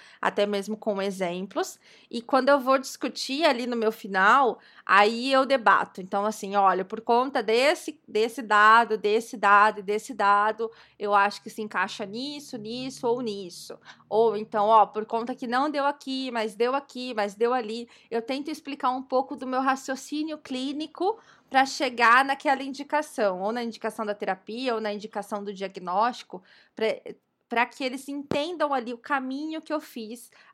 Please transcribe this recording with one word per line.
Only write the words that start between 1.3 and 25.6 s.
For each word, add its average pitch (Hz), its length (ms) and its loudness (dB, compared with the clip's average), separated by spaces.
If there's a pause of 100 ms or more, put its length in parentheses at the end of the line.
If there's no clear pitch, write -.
E 233 140 -8
quando 262 260 2
eu 277 120 6
vou 262 180 2
discutir 277 680 -6
ali 254 220 2
no 240 100 -4
meu 220 140 0
final, 214 680 2 (240)
aí 233 480 4
eu 269 120 4
debato. 208 560 2
Então, 202 240 -2
assim, 208 300 -4
olha, 190 300 4
por 226 160 -12
conta 254 420 0
desse, 269 640 2
desse 226 340 -2
dado, 214 560 6
desse 214 400 0
dado 202 440 6
e - 20 -12
desse 214 320 -6
dado, 214 560 2 (260)
eu 202 160 -4
acho 202 300 2
que 214 80 -14
se 220 120 -10
encaixa 208 440 -4
nisso, 269 500 -10
nisso 247 520 -6
ou 247 120 0
nisso. 202 560 -10 (320)
Ou 220 280 2
então, 214 300 -2
ó, 214 200 8
por 214 200 -8
conta 240 280 -4
que 254 140 -10
não 262 200 0
deu 277 180 -2
aqui, 269 440 -4
mas 220 240 -4
deu 233 200 0
aqui, 247 400 -6
mas 202 200 -2
deu 233 180 0
ali. 233 360 -6 (200)
Eu 233 140 -4
tento 269 260 -6
explicar 285 420 -6
um 262 120 -4
pouco 262 320 -2
do 240 120 -12
meu 254 140 -2
raciocínio 269 800 -4
clínico 302 800 -6 (380)
pra 262 80 6
chegar 254 580 4
naquela 277 400 0
indicação, 269 760 -2
ou 202 100 -2
na 240 140 -4
indicação 220 400 -6
da 208 100 -4
terapia, 214 600 -4
ou 220 60 -4
na 214 120 -4
indicação 208 500 -8
do 202 120 -10
diagnóstico, 190 880 -4 (320)